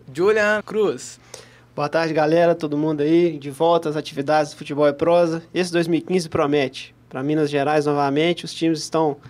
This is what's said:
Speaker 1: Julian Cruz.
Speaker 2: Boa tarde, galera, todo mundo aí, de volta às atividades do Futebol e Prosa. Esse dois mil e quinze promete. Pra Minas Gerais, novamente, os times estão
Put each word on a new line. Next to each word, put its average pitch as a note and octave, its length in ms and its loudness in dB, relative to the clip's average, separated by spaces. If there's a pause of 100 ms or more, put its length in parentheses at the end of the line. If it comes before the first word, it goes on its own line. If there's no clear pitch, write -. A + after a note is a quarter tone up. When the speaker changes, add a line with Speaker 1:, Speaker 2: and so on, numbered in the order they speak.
(140)
Speaker 1:
Julian G#3 480 2
Cruz. F#3 580 -4 (540)
Speaker 2:
Boa D3 140 -4
tarde, D#3+ 260 0
galera, E3 400 4
todo D3+ 240 -4
mundo D3+ 220 -2
aí, D#3+ 400 2
de C#3 100 -10
volta E3 380 2
às D3+ 80 -4
atividades D3+ 560 -2
do - 60 -20
Futebol D3+ 320 -2
e - 20 -2
Prosa. E3 500 2 (120)
Esse F3+ 180 -2
dois E3+ 160 0
mil E3 120 2
e - 20 -6
quinze F3+ 260 -2
promete. C#3+ 680 -2 (140)
Pra C3 160 -8
Minas D3+ 260 0
Gerais, D3 360 0
novamente, D3 580 0
os E3 100 -12
times E3 260 -2
estão D#3 360 0 (140)